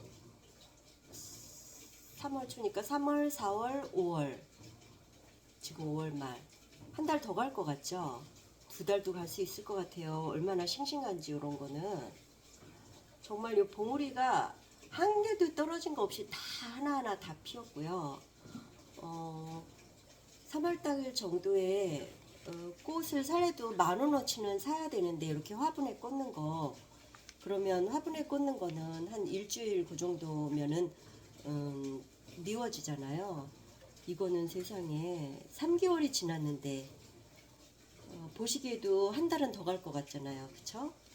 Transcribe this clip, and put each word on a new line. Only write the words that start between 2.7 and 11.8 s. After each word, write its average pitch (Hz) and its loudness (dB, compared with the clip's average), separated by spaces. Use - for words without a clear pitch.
삼월, 294 4
사월, 240 0
오월. 160 2
지금 160 -8
오월 156 -2
말. 131 -6
한 311 -2
달 294 4
더 208 -4
갈 254 2
것 196 0
같죠? 147 -2
두 - -10
달도 196 4
갈 175 -4
수 185 -4
있을 196 -4
것 208 -4
같아요. 160 -2
얼마나 175 2
싱싱한지, 226 -2
요런 143 -2
거는. 143 -4